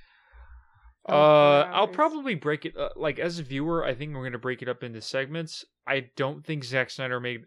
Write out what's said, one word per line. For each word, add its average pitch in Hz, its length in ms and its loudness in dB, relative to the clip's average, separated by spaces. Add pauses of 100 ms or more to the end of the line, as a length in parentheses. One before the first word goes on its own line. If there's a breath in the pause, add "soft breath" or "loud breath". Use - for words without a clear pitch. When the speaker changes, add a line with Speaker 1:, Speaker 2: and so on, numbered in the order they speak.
(1080 soft breath)
Speaker 1:
Oh, - 80 -2
Speaker 2:
Uh, 147 520 8
Speaker 1:
four 180 80 -10
Speaker 2:
I'll 202 120 4
Speaker 1:
hours. 185 80 -8
Speaker 2:
probably 294 400 0
break 147 300 -4
it, 160 120 -10
uh, 143 200 -4
like, 147 220 -4
as 170 200 -4
a 165 40 -8
viewer, 143 420 -4
I 131 100 -2
think 147 200 -10
we're 131 100 -8
gonna 123 140 -8
break 127 240 -6
it 123 60 -6
up 123 140 -6
into 117 200 -10
segments. 151 600 -6 (220)
I 131 300 -4
don't 147 280 -4
think 147 200 -6
Zack 123 260 -2
Snyder 127 300 -6
made 120 260 -8